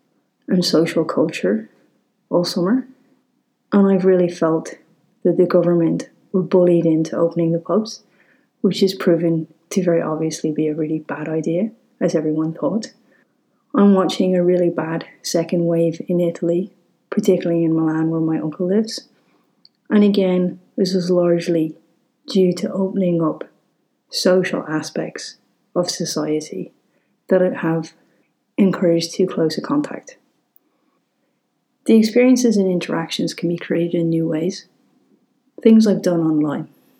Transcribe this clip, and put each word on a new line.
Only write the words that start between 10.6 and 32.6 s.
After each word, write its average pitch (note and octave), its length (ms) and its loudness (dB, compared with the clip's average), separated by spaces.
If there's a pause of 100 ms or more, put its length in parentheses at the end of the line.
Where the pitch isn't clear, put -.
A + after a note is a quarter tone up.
a D3+ 80 -4
really D#3 240 -4
bad D3+ 280 -10
idea, D#3+ 440 -2 (280)
as F3 140 0
everyone D#3 400 -2
thought. F3 400 -6 (800)
I'm G3+ 220 6
watching F#3 400 0
a F3+ 80 2
really F3 260 2
bad E3 340 -4 (200)
second E3+ 420 -2
wave E3+ 420 0
in F3 120 0
Italy, E3+ 520 -2 (380)
particularly F3 540 0
in D#3+ 120 2
Milan D#3+ 360 0
where E3 100 -2
my D#3+ 160 0
uncle D#3 300 -4
lives. A3 420 -2 (800)
And G#3 140 4
again, F#3 560 2 (160)
this F#3 180 0
is F3+ 160 -2
largely E3+ 680 0 (520)
due F#3 260 2
to - 180 -6
opening F#3+ 480 -2
up D#3+ 260 -2 (680)
social F3+ 560 0
aspects - 680 -8 (380)
of F3 140 -2
society D#3 800 -6 (580)
that F#3 120 4
have E3 520 -2 (640)
encouraged F3 580 2
too F#3 100 2
close D#3+ 320 -2
a - 40 -6
contact. - 560 -6 (1700)
The A3+ 100 6
experiences A#3+ 640 4
and F#3+ 120 2